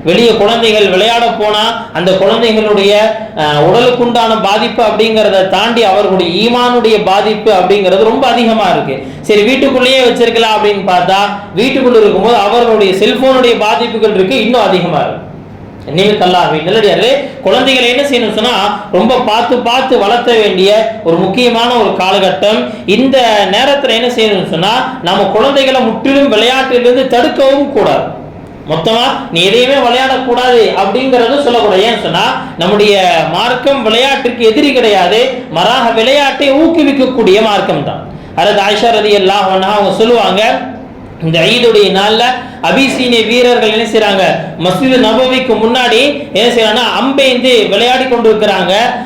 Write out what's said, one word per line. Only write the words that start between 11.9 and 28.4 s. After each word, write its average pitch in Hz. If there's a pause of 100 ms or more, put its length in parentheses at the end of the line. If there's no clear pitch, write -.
இருக்கும்போது 214
அவர்களுடைய 208
செல்போனுடைய 240
பாதிப்புகள் 220
இருக்கு, 190
இன்னும் 226
அதிகமா 165
இருக்கு. - (580)
கண்ணியமிக்க 185
அல்லாஹ்வின் 165
நல்லடியார்களே, 214
குழந்தைகளை 254
என்ன 262
செய்யணும்னு 240
சொன்னா, 208 (120)
ரொம்ப 226
பார்த்து 240
பார்த்து 240
வளர்த்த 233
வேண்டிய 208 (120)
ஒரு 165
முக்கியமான 233
ஒரு 208
காலகட்டம். 196 (160)
இந்த 226
நேரத்துல 269
என்ன 233
செய்யணும்னு 214
சொன்னா, 202
நம்ம 196
குழந்தைகளை 254
முற்றிலும் 262
விளையாட்டிலிருந்து 247
தடுக்கவும் 277
கூடாது. - (520)